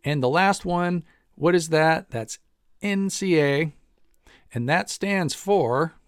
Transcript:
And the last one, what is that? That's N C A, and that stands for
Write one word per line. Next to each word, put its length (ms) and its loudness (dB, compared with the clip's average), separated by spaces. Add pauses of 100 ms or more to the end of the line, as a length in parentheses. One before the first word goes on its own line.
And 180 -2
the 60 2
last 360 2
one, 380 -2 (320)
what 220 2
is 140 -2
that? 400 2
That's 280 -8 (420)
N 300 -2
C 300 2
A, 320 0 (800)
and 140 -4
that 200 0
stands 460 -2
for 600 0 (140)